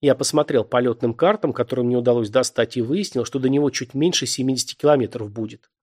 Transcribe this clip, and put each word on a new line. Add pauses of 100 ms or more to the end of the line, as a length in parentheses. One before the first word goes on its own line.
Я
посмотрел
по
летным
картам,
которые
мне
удалось
достать,
и
выяснил,
что
до
него
чуть
меньше
семидесяти
километров
будет. (120)